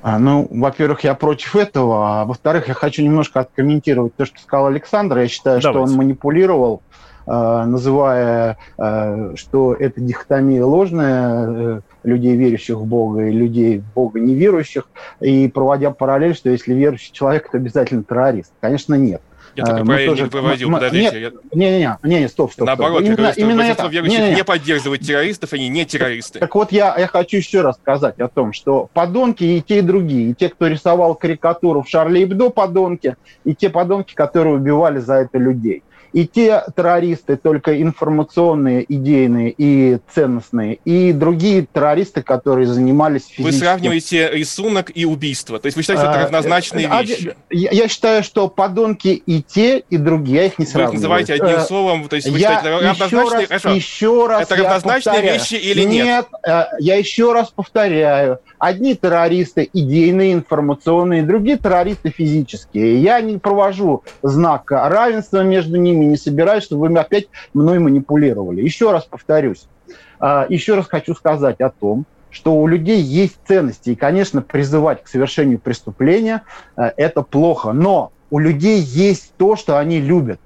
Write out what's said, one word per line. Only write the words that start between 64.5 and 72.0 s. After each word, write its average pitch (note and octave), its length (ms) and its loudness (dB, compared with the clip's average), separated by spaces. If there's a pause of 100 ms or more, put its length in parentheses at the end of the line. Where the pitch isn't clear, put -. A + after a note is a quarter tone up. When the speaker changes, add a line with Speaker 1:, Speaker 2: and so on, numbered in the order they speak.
Speaker 1:
равенства G3 720 0
между F3+ 340 0
ними, F3 220 2
не D3+ 180 4
собираюсь, E3 480 0
чтобы D#3 240 -2
вы E3+ 100 2
опять G3+ 280 0 (280)
мной D#3+ 240 4
манипулировали. C3+ 840 0
Еще G3+ 300 0
раз E3 120 0
повторюсь. C#3+ 600 -2 (540)
А, C#3 280 0
еще F#3+ 280 0
раз F#3 120 -2
хочу D#3+ 260 -4
сказать C#3+ 460 -2
о C3 100 0
том, G#2+ 340 -4 (260)